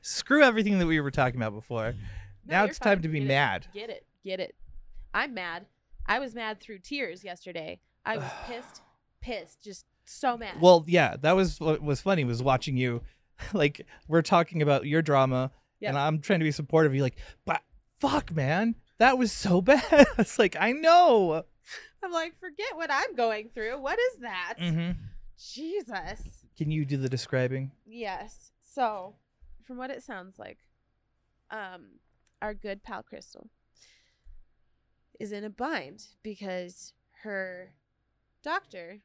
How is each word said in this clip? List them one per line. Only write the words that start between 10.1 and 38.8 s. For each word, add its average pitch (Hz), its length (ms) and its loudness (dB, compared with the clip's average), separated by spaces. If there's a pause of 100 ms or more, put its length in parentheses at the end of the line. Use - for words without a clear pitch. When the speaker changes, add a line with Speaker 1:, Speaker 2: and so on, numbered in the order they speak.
Speaker 2:
mad. 208 240 -10
Speaker 1:
Well, 175 280 10
yeah, 160 320 4
that 160 160 4
was 190 240 0
what 156 220 0
was 147 180 -2
funny, 180 240 0
was 120 180 -2
watching 135 340 0
you. 123 300 -2
<laughs> - 60 -20 (400)
Like, 147 340 0 (220)
we're 160 140 4
talking 170 400 2
about 143 240 2
your 156 160 2
drama, 135 480 2 (300)
Speaker 2:
Yeah. - 100 -6
Speaker 1:
and 139 80 -2
I'm 151 220 0
trying 185 200 0
to 160 40 2
be 151 80 2
supportive. 151 420 2
You're 139 80 0
like, - 160 -2 (260)
"But - 160 -2 (360)
fuck, 277 360 0
man, 160 440 0 (220)
that 254 200 6
was 233 140 2
so 185 280 2
<laughs> - 0 -
bad." 262 220 6 (360)
It's - 200 0
like, 202 220 4
"I 214 120 2
know." 277 680 6 (640)
Speaker 2:
I'm 359 80 -8
like, 330 260 -6
"Forget 370 380 -10
what 320 160 -6
I'm 349 240 -2
going 226 320 -2
through. 240 320 -8
What 311 180 -4
is 494 220 -2
that?" 190 400 -8
Speaker 1:
Mm-hmm. 170 320 -2 (440)
Speaker 2:
Jesus. 240 1080 -10 (120)
Speaker 1:
Can 151 140 -4
you 156 140 -2
do 139 120 -2
the 131 120 -2
describing? 131 640 -4 (120)
Speaker 2:
Yes. 208 680 -14 (200)
So, 214 440 -6 (480)
from 254 120 -16
what 254 140 -10
it 277 140 -14
sounds 190 340 -16
like, 101 200 -18 (920)
um, 185 480 -16 (420)
our 214 140 -6
good 202 300 -12
pal 214 180 -12
Crystal - 460 -20 (1700)
is 208 140 -10
in 208 120 -10
a 214 60 -10
bind 208 540 -8 (180)
because 185 720 -12 (280)
her 190 520 -10 (680)
doctor 208 640 -10